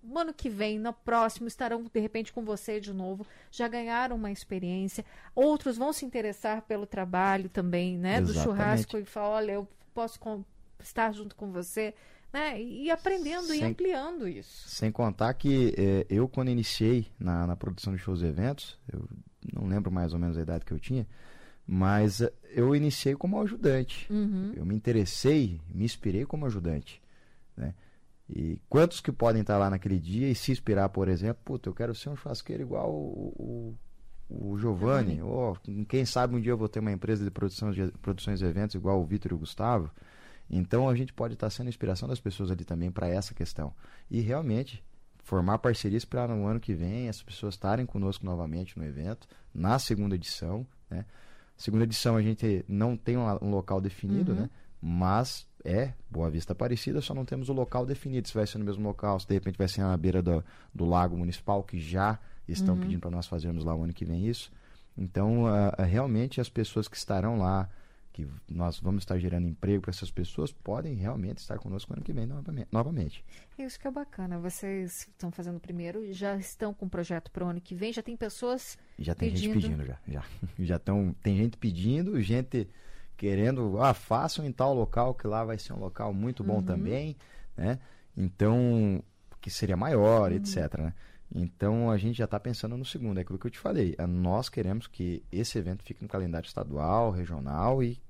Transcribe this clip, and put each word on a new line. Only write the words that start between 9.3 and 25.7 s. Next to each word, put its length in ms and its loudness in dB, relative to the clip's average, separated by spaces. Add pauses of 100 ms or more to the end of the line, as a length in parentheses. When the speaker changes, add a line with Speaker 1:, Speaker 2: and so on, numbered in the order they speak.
Speaker 1:
"Olha, 180 0
eu 140 -4 (260)
posso 260 -4
com-, 240 -6 (380)
estar 320 0
junto 220 -12
com 180 -10
você", 400 -4 (400)
né, 280 -4
e, 240 -8
e 60 2
aprendendo 600 0
e 60 2
Speaker 2:
Sem 80 2
Speaker 1:
ampliando 600 -2
isso. 400 -10
Speaker 2:
sem 240 -2
contar 440 0
que, 420 4
é, 320 6
eu, 180 4
quando 220 0
iniciei 580 2 (100)
na, 300 2
na 80 0
produção 380 -4
de 60 -2
shows 240 -2
e 20 2
eventos, 520 -2 (140)
eu 160 -6 (460)
não 140 -2
lembro 240 2
mais 220 0
ou 60 0
menos 180 0
a 40 -2
idade 240 -4
que 80 -6
eu 80 -2
tinha, 260 -2 (580)
mas, 540 4
é, 140 2 (160)
eu 260 4
iniciei 400 2
como 260 0
ajudante. 680 0
Speaker 1:
Uhum. 420 0
Speaker 2:
Eu 120 -4
me 100 2
interessei, 840 4 (120)